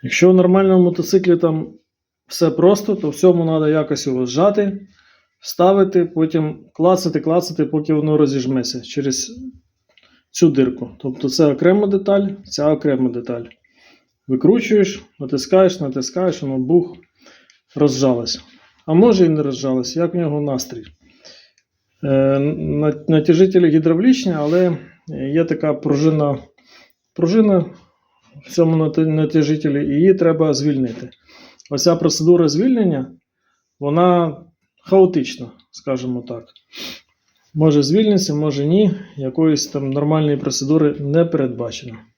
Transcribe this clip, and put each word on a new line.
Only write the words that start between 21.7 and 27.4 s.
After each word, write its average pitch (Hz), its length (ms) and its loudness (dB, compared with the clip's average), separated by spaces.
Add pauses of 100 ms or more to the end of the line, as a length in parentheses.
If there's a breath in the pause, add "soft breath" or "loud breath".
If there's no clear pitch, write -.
Е, 135 360 2
на-, 151 680 -2
натяжителі 170 600 4
гідравлічні, 170 640 2
але 165 460 0 (560 loud breath)
є 165 120 2
така 156 280 -2
пружина, 147 640 0 (760 soft breath)
пружина 185 520 2 (800 loud breath)